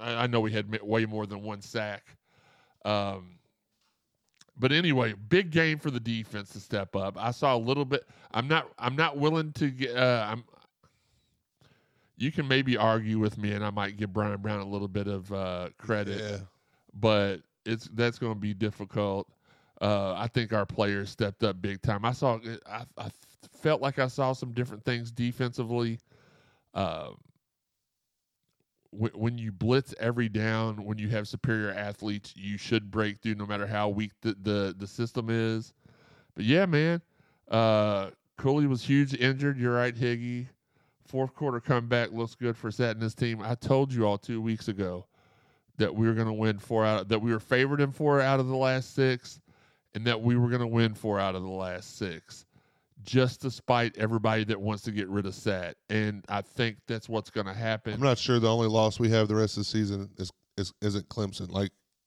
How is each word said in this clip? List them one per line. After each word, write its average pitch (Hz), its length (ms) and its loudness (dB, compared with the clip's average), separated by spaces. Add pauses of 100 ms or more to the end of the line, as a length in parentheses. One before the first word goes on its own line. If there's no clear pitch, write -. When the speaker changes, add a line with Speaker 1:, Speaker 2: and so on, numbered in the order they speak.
Speaker 1:
I, 117 240 -2
I - 20 2
know 120 140 2
we 110 120 0
had 107 160 -2
mi-, 110 140 -4
way 110 240 2
more 107 200 -4
than 101 160 -10
one 104 200 -10
sack. 104 420 -6 (800)
Um, 98 540 -4 (1200)
but 127 140 2
anyway, 139 420 2 (140)
big 175 240 4
game 160 260 2
for 151 120 -6
the 120 100 -2
defense 110 540 -6
to 104 60 -14
step 98 360 -4
up. 95 200 -4
I 110 140 -2
saw 131 260 2
a - 20 4
little 135 260 0
bit. 131 200 -2 (280)
I'm 120 160 0
not, 156 200 2 (100)
I'm 127 180 0
not 151 200 2
willing 156 360 2
to 143 180 0
get, 127 260 -4
uh, 123 320 4
I'm, 113 160 -6 (1700)
you 139 160 -2
can 143 160 -4
maybe 131 280 4
argue 110 420 4
with 107 200 2
me, 104 140 -2
and 104 120 -2
I 104 60 -2
might 101 260 -4
give 101 160 -4
Brian 104 280 -2
Brown 104 200 -4
a 98 80 -8
little 101 200 -4
bit 98 180 -4
of, 98 260 -6
uh, 90 360 -4 (100)
credit, 104 420 -4
Speaker 2:
Yeah. 104 180 -6 (560)
Speaker 1:
but 101 420 2 (280)
it's, 113 300 -6
that's 117 240 0
gonna 113 160 -2
be 104 200 -4
difficult. 101 760 -4 (520)
Uh, 98 360 0
I 104 100 -4
think 113 260 -2
our 104 140 2
players 101 440 0
stepped 104 340 -2
up 95 180 0
big 98 180 -4
time. 104 240 -2
I 117 60 2
saw, 123 300 0 (280)
I, 110 140 -10 (140)
I 104 140 -10 (500)
felt 156 200 2
like 139 200 -2
I 131 80 2
saw 131 240 0
some 127 200 -6
different 120 320 -4
things 117 280 -4
defensively. 120 880 -2 (720)
Uh, 80 360 -4 (1800)
wh-, 107 260 -4
when 117 220 -4
you 110 140 -6
blitz 120 480 0
every 117 280 0
down, 110 560 -2
when 107 140 -6
you 104 100 -4
have 107 200 -2
superior 110 420 -2
athletes, 104 640 -6
you 101 220 -8
should 107 320 -2
break 107 300 -2
through 110 160 -2
no 104 100 -6
matter 101 200 -4
how 104 220 0
weak 104 220 -2 (120)
the, 110 200 -2
the, 101 340 0
the 98 100 -10
system 120 440 -6
is. 113 420 -2 (640)
But 98 100 -6
yeah, 160 220 6
man, 165 340 2 (480)
uh, 104 600 4 (260)
Cooley 143 300 2
was 131 160 2
huge 139 320 4
injured. 135 440 0
You're 120 160 0
right, 120 200 2
Higgy. 120 540 -4 (580)
Fourth 131 280 -4
quarter 135 260 -2
comeback 120 520 2
looks 113 220 -4
good 117 220 -2
for 113 140 -4
Satton's 113 440 0
team. 113 280 -2
I 113 120 -2
told 135 380 2
you 113 140 2
all 104 120 2
two 113 240 -6
weeks 113 260 -2
ago 92 380 -4 (720)
that 92 160 2
we 110 120 2
were 113 80 4
gonna 110 200 0
win 107 240 0
four 110 260 0
out, 104 240 2
that 110 120 2
we 117 120 0
were 110 80 0
favored 135 400 2
in 139 120 2
four 143 280 4
out 135 200 4
of 127 80 0
the 131 80 -2
last 131 380 0
six, 131 460 2 (540)
and 110 120 -4
that 117 140 2
we 120 160 4
were 120 140 4
gonna 120 160 0
win 113 260 4
four 101 260 0
out 95 160 0
of 92 80 -4
the 92 60 -6
last 92 480 -8
six, - 480 -10 (600)
just 127 360 0
despite 120 560 0
everybody 110 480 0
that 104 160 -2
wants 104 220 -2
to 117 80 -8
get 104 180 -4
rid 98 160 0
of 98 100 -6
Sat. 92 420 -4 (120)
And 104 400 -2
I 101 140 -2
think 117 340 -2 (100)
that's 113 220 -6
what's 110 220 -4
gonna 98 240 -4
happen. 110 400 -4
Speaker 2:
I'm 113 60 -4
not 131 180 4
sure 123 200 4
the 113 140 6
only 117 160 4
loss 110 320 4
we 117 80 4
have 110 200 4
the 107 80 2
rest 107 200 2
of 104 60 -2
the - 20 -2
season 101 540 -2
is, 92 120 -6 (280)
is, 95 240 -4
isn't 101 260 -2
Clemson. 98 420 -6
Like, 95 200 0 (360)